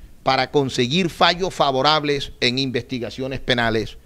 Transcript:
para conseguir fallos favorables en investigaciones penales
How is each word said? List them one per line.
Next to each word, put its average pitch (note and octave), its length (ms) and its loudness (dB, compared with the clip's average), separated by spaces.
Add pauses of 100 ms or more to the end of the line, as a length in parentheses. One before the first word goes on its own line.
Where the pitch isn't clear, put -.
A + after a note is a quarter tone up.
(220)
para C3 280 2
conseguir C#3+ 600 2
fallos F3+ 420 2
favorables C#3+ 880 0
en B2 180 0
investigaciones B2+ 840 -6
penales A#2 640 0